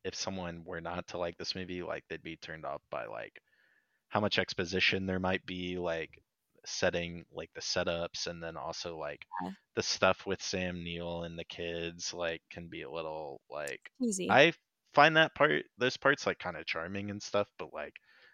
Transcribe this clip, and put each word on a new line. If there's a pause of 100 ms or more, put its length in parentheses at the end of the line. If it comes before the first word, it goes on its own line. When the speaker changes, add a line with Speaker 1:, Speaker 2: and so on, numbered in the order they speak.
Speaker 1:
if
someone
were
not
to
like
this
movie,
like,
they'd
be
turned
off (100)
by,
like, (680)
how
much
exposition
there
might
be,
like, (540)
setting,
like,
the
setups,
and
then
also,
like, (200)
Speaker 2:
Yeah. (240)
Speaker 1:
the
stuff
with
Sam
Neill
and
the
kids,
like,
can
be
a
little, (100)
like, (100)
Speaker 2:
Easy.
Speaker 1:
I (420)
find
that
part, (140)
those
parts,
like,
kinda
charming
and
stuff, (100)
but,
like, (400)